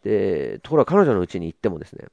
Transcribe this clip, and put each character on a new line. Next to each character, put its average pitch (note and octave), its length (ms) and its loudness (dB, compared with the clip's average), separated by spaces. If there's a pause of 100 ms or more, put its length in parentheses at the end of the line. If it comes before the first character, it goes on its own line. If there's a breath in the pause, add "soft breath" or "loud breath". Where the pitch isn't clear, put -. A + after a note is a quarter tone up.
で、 F#2 600 0
と - 80 -12
こ D#3 60 0
ろ C#3 80 4
が - 60 -4
彼 G3 120 4
女 C#3 120 4
の F#2 80 2
家 F2+ 180 -4
に E2 60 -6
行 E2 100 -8
っ - 20 -20
て A2 100 -2
も E2+ 100 -4
で D2+ 80 -12
す - 80 -20
ね - 180 -18